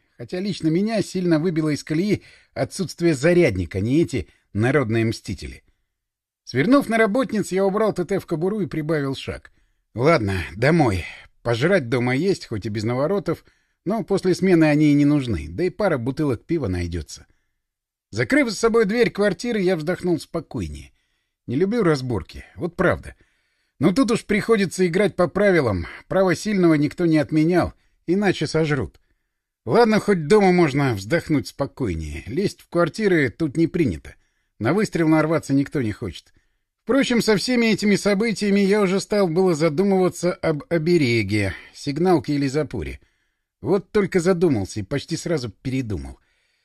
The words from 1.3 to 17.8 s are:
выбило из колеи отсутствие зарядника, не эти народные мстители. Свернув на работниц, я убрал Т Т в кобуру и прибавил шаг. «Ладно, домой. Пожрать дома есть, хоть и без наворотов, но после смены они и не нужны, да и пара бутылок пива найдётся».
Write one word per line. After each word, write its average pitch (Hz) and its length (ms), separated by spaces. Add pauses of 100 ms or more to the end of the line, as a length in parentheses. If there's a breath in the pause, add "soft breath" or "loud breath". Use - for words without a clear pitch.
выбило 156 300
из 147 140
колеи 175 380 (320 soft breath)
отсутствие 170 600
зарядника, 123 640
не 127 240
эти - 240 (260 soft breath)
народные 117 520
мстители. 98 580 (880)
Свернув 196 380
на 226 80
работниц, 220 560
я 190 120
убрал 196 280
Т 175 100
Т 190 160
в - 60
кобуру 185 340
и 185 60
прибавил 147 500
шаг. - 360 (420)
«Ладно, 107 500 (120)
домой. 120 500 (380 loud breath)
Пожрать 127 440
дома 123 260
есть, 170 340
хоть 107 180
и 113 40
без 104 140
наворотов, 147 600 (400)
но 202 180
после 185 320
смены 170 300
они 151 260
и 143 40
не 147 100
нужны, 123 440
да 98 140
и 185 60
пара 180 280
бутылок 131 480
пива 156 220
найдётся». 87 580 (840)